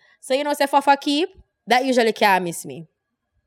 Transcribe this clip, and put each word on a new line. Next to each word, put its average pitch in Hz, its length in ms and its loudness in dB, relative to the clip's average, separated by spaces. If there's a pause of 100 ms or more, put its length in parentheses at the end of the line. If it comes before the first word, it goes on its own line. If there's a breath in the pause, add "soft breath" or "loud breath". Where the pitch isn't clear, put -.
(220 soft breath)
So, - 120 -6
you 285 120 -2
know, 294 80 -2
say, 285 140 0
"Fafa 277 280 2
keep," 294 320 -2 (400)
that 254 160 2
usually 240 300 2
can't 190 320 2
miss 170 200 -10
me. 151 220 -14 (600)